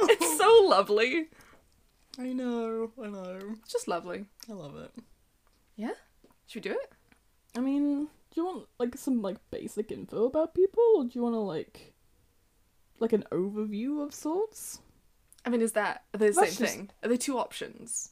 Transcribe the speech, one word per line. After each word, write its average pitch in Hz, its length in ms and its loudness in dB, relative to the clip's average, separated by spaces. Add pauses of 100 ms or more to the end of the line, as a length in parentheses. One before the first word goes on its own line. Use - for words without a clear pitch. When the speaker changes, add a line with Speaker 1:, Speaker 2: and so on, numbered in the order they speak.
Speaker 1:
It's 339 280 2
so 440 300 10
lovely. 240 640 4 (880)
Speaker 2:
I 254 140 -6
know, 226 580 -4 (120)
I 214 40 -10
know. 190 320 -10 (240)
Speaker 1:
It's - 80 -18
just - 160 -6
lovely. 180 380 -6 (240)
Speaker 2:
I 220 40 -14
love 151 240 -14
it. - 140 -16 (840)
Speaker 1:
Yeah? 233 180 -6 (540)
Should - 180 -12
we - 60 -6
do - 80 -4
it? 554 120 -10 (640)
Speaker 2:
I 233 40 -6
mean, 285 460 0 (260)
do 330 100 -4
you 349 40 -2
want, 320 220 -8 (120)
like, 247 180 -4
some, 247 240 -2
like, 196 160 -6 (140)
basic - 400 -8
info 196 340 -4
about 311 300 -2
people, 392 280 4 (120)
or 302 80 4
do 240 100 -4
you 247 100 -6
wanna, 233 160 -2
like, - 540 -8 (1080)
like, 226 140 0
an 208 180 2
overview 214 720 -4
of 285 100 -10
sorts? - 680 -6 (640)
Speaker 1:
I 240 80 -6
mean, 240 100 2
is 226 120 0
that, 202 400 -2
are 208 40 -6
they 208 120 4
the 208 120 2
Speaker 2:
Let's 381 140 2
Speaker 1:
same 226 100 0
Speaker 2:
just - 100 -2
Speaker 1:
thing? 196 140 -12 (140)
Are 214 60 -2
they 247 80 2
two 254 200 -4
options, - 760 -10